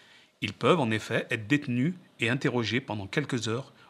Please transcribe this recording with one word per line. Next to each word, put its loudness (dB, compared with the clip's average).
Ils -4
peuvent 4
en 2
effet -2
être -4
détenus 2
et 2
interrogés 0
pendant -6
quelques -2
heures -4